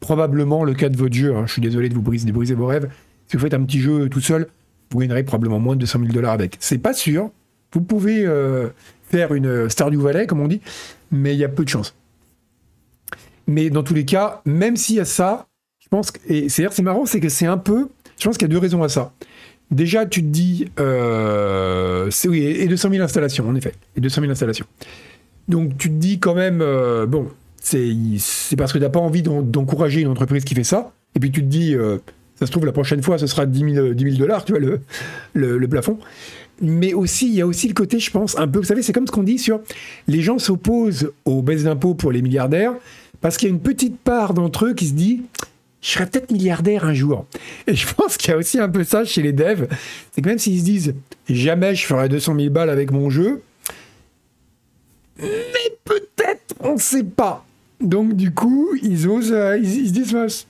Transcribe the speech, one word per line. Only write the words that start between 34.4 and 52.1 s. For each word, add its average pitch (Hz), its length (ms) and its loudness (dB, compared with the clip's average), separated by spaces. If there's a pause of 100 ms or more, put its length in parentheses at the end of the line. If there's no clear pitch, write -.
tu 196 80 0
vois, 151 60 2
le, 139 220 0 (520)
le, 127 260 0
le 127 80 0
plafond. 151 320 0 (640)
Mais 170 320 2
aussi, 190 340 0
il 233 60 0
y 185 80 2
a 175 60 2
aussi 175 200 0
le 208 60 -4
côté, 220 260 0
je - 120 -4
pense, 202 260 -2
un 151 100 2
peu, 151 120 0
vous 180 60 0
savez, 208 180 0
c'est 220 100 0
comme 254 140 0
ce - 40 -10
qu'on 202 120 0
dit 240 160 2
sur, 220 200 0 (480)
les 151 140 2
gens 226 160 2
s'opposent 196 760 0 (140)
aux 135 160 2
baisses 151 220 0
d'impôts 156 320 2
pour 156 160 0
les 123 100 0
milliardaires, 139 520 2 (480)
parce 165 160 0
qu'il 202 120 2
y - 20 0
a 180 40 2
une 160 60 -2
petite 247 360 -2
part 214 380 0
d'entre 175 320 0
eux 247 60 0
qui 170 140 -2
se 139 60 -2
dit, « 226 300 2 (580)
Je - 80 -6
serai 185 160 0
peut-être 254 260 -2
milliardaire 185 540 2
un 156 80 2
jour. » 135 320 0 (420)
Et - 80 2
je - 180 -2
pense - 240 0
qu'il - 120 -2
y 170 40 4
a 156 40 4
aussi 170 220 0
un 202 100 0
peu 175 140 0
ça 214 200 2
chez 196 180 -2
les 147 120 2
devs, 156 340 2 (440)
c'est - 100 -2
que 165 80 2
même 233 80 2
s'ils 190 220 0
se 170 40 0
disent, « 170 320 0 (340)
Jamais 165 460 2
je - 100 -2
ferai 135 220 2
deux 143 120 0